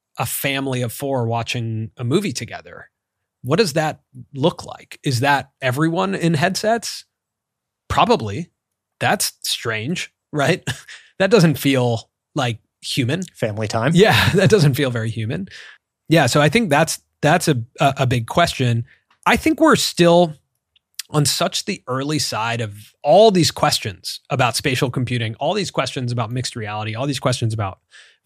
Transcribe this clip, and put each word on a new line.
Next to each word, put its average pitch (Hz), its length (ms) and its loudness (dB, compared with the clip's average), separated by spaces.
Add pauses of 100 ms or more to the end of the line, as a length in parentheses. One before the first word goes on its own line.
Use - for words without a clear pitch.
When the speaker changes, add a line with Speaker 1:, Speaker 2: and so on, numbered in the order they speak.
(180)
Speaker 1:
a 131 80 -4
family 135 560 -4
of 117 100 -6
four 135 340 -4
watching 113 720 -4
a 127 60 -12
movie 156 300 0
together, - 560 -14 (540)
what 131 180 0
does 165 140 0
that 156 260 -2 (340)
look - 300 -2
like? - 400 -18
Is 123 160 -2
that 139 400 0
everyone 165 560 -2
in 165 180 0
headsets? 196 720 -2 (840)
Probably. 156 640 0 (500)
That's 156 320 -2 (100)
strange, 117 720 -6 (200)
right? 151 360 0
<laughs> - 80 -8 (420)
That 190 120 2
doesn't 170 260 6
feel, 123 540 0 (240)
like, 123 240 -2 (220)
human. 143 420 -2 (120)
Speaker 2:
Family 107 340 -4
time. 117 260 0
Speaker 1:
Yeah, 165 360 6
<laughs> 135 40 0
that 190 160 4
doesn't 151 240 4
feel 139 160 0
very 113 200 -6
human. 120 360 -6 (600)
Yeah, 151 180 4
so 147 140 2
I 147 80 4
think 226 200 2
that's, 147 320 2 (200)
that's 160 260 2
a, 123 160 0 (160)
a, 139 200 2
a 131 100 2
big 117 180 -2
question. 123 600 0 (380)
I 247 120 4
think 320 240 0
we're 302 160 6
still 170 580 4 (760)
on 151 140 2
such - 420 -2
the - 200 -6
early 139 320 -4
side 117 420 -4
of 107 320 -10 (120)
all 190 260 8
these 180 220 2
questions - 680 -4 (120)
about 123 260 0
spatial 131 340 -2
computing, 120 460 -4
all 160 180 -2
these 202 160 -4
questions 131 400 -4
about 120 220 -6
mixed 127 240 -8
reality, 107 400 -8
all 127 100 -4
these 135 140 -4
questions 120 340 -2
about 104 240 -6 (460)